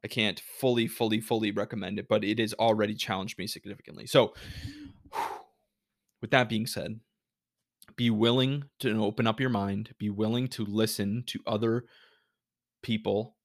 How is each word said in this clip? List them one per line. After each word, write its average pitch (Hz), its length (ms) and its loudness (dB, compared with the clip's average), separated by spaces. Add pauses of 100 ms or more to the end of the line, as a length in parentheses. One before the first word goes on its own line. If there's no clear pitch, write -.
I 107 60 -6
can't 107 320 0
fully, 120 460 2
fully, 110 340 0
fully 110 300 0
recommend 101 480 -4
it, - 100 -8
but 107 160 4
it 107 140 2
has 113 160 0
already 107 400 2
challenged 95 440 -4
me 92 80 -6
significantly. - 600 -14
So, - 260 6 (800)
<sighs> - 1080 -12
with 110 80 -6
that 127 180 4
being 110 180 0
said, 110 340 -6 (960)
be 120 160 2
willing 127 540 4 (160)
to 127 100 0 (120)
open 107 240 2
up 113 140 2
your 131 100 2
mind, 101 480 -2
be 104 120 -2
willing 110 380 0
to 117 160 -4
listen 107 640 0
to - 200 -8
other 113 380 0 (960)
people 110 640 0